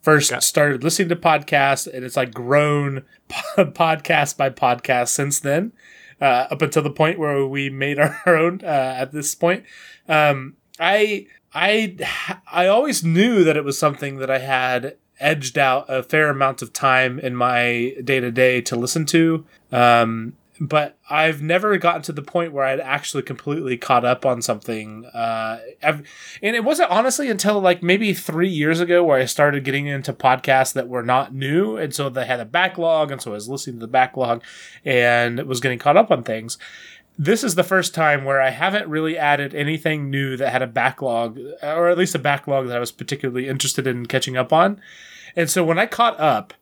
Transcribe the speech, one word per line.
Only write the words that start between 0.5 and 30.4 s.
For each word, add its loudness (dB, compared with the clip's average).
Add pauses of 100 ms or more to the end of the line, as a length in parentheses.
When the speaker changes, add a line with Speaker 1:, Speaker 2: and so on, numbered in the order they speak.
Speaker 1:
listening 0
to 0
podcasts, 2
and -10
it's, -8
like, -2
grown 0 (120)
<laughs> -20
po-, -4
podcast -2
by -2
podcast 0
since -2
then, -2 (480)
uh, 2
up -4
until 0
the -2
point 0
where 0
we -4
made -4
<laughs> 0
our 6
own, 0
uh, 0
at -4
this -6
point. 0 (440)
Um, 2 (240)
I, 0 (260)
I, 0 (540)
I 2
always 2
knew 4
that 4
it -2
was -4
something -2
that -8
I 0
had -2 (220)
edged -2
out 2
a -4
fair 2
amount 0
of -16
time 2
in -4
my 0
day-to-day 2
to -6
listen -2
to. 2 (260)
Um, 4 (260)
but -2 (120)
I've 0
never 0
gotten 0
to -10
the -8
point -4
where -2
I'd -2
actually -4
completely -6
caught 2
up 0
on 0
something. -6
Uh, -6 (240)
I've, 0 (400)
and -2
it -2
wasn't 2
honestly 0
until, 0
like, 2
maybe 2
three -2
years 0
ago 4
where 4
I 2
started 2
getting -2
into -6
podcasts 2